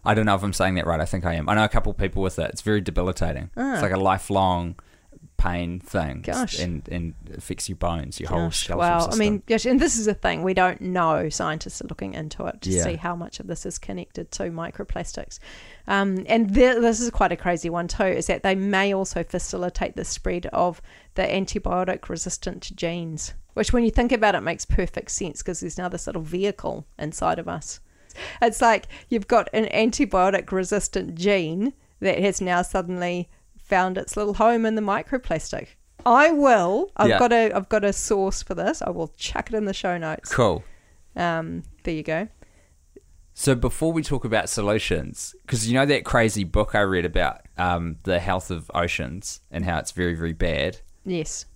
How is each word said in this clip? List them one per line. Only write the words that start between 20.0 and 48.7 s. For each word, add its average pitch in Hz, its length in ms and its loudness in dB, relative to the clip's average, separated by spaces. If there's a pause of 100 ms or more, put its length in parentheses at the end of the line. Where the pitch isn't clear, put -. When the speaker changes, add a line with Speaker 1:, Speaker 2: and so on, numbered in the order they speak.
Speaker 2:
spread 180 420 -4
of 175 340 0 (340)
the 190 80 0
antibiotic 185 840 -2
resistant 180 680 -8
genes, 165 580 -6 (220)
which - 180 0
when 240 100 6
you 220 80 4
think 240 200 4
about 214 240 4
it 151 60 -2
makes 165 240 -4
perfect - 460 0
sense - 300 -6
'cause 180 200 -6
there's 175 160 -8
now 180 120 -4
this 175 160 -8
little 175 160 -6
vehicle 170 640 -4 (140)
inside 165 400 -2
of 165 80 -10
us. 170 320 -10 (600)
It's 233 200 2
like 220 260 4 (200)
you've 220 220 0
got 233 240 4
an 220 140 2
antibiotic 196 840 2
resistant 185 640 -2
gene 185 580 0 (280)
that 190 180 2
has 190 220 2
now 180 200 2
suddenly 180 680 -2 (280)
found 185 420 0
its - 180 -8
little 208 160 -2
home 226 320 4
in 220 100 2
the 214 60 0
microplastic. - 840 -4 (380)
I 269 260 8
will. 254 680 4
I've 214 120 6
Speaker 1:
Yeah. 208 100 6
Speaker 2:
got 240 120 6
a, 226 240 6
I've 196 140 -2
got 214 140 2
a 202 100 2
source 196 480 0
for 185 140 -8
this. 185 260 -2
I - 80 -4
will 170 280 -4
chuck - 340 -6
it 220 40 -2
in 214 100 0
the 196 100 -4
show 180 220 -2
notes. 160 360 -6
Speaker 1:
Cool. 104 300 2 (520)
Speaker 2:
Um, 170 480 -4 (200)
there 170 100 -4
you 156 100 -4
go. 165 240 -4 (1080)
Speaker 1:
So - 200 2
before 131 380 0
we 165 80 0
talk 135 240 -2
about 107 240 0
solutions, 101 840 -2 (100)
'cause 113 220 -2
you 120 80 2
know 135 100 4
that 143 180 2
crazy 107 400 2
book 104 300 0
I 107 80 4
read 92 240 2
about, 85 360 0 (160)
um, 87 460 -2
the 90 160 0
health 92 300 -2
of 85 240 -6